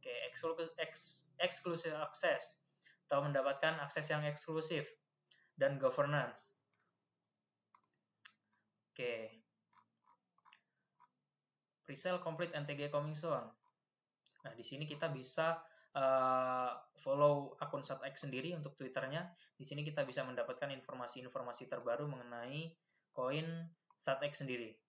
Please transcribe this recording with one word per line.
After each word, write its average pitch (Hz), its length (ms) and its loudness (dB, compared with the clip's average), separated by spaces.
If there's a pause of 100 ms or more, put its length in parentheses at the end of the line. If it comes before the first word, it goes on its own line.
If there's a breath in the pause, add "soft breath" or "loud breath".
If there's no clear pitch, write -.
Oke, 127 120 -8 (200)
eksklu-, 165 480 -2
eks-, - 560 -6
eksklusif 170 560 0
akses 151 640 2 (480 loud breath)
atau 175 200 4
mendapatkan 147 600 4
akses 151 240 -2
yang 151 160 2
eksklusif 156 640 -2 (720 loud breath)
dan 139 160 4
governance. 135 800 2 (2500)
Oke. 113 480 -4 (2500)
Presale 180 400 0
complete, 165 320 -2
N 147 80 -2
T 143 160 -4
G 147 80 -2
coming 147 240 0
soon. 151 320 0 (960)
Nah, 131 160 -12
di 117 80 -12
sini 143 240 -6
kita 147 240 -2
bisa, 160 480 0 (400 loud breath)
eh, 131 720 6 (240)
follow 143 640 6
akun 147 240 -4
sat 135 240 -4
X 143 160 -6
sendiri 135 320 -2
untuk 147 240 -6
Twitternya. 135 480 -2 (320 loud breath)
Di 127 80 -10
sini 147 160 -4
kita 147 240 0
bisa 131 160 -2
mendapatkan 127 480 -2
informasi-informasi 127 960 -8
terbaru 123 400 -2
mengenai 127 640 -6 (400)
koin 156 560 -2 (320)
sat 135 240 -2
X 147 240 -2
sendiri. 117 320 -6 (100)